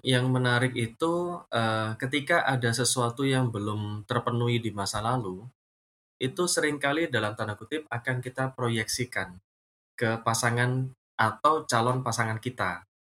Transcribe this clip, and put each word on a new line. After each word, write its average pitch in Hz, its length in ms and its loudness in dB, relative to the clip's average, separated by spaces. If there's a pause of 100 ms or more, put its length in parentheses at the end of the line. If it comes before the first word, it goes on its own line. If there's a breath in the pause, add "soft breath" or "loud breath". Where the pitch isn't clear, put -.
yang 127 240 2
menarik 123 480 2
itu, 170 720 -2
eh, 110 480 0
ketika 139 480 0
ada 123 240 2
sesuatu 123 560 0
yang 131 240 4
belum 104 560 -4
terpenuhi 120 560 0
di 113 80 -4
masa 101 320 -4
lalu, 113 480 -4 (760)
itu 151 240 -2
seringkali 151 640 0
dalam 107 240 0
tanda 107 240 -6
kutip 156 320 -8
akan 123 320 -4
kita 131 320 -4
proyeksikan 110 880 -4 (540)
ke 113 260 0
pasangan 123 640 2 (320)
atau 139 480 2
calon 127 320 2
pasangan 113 400 0
kita 92 480 -4 (300)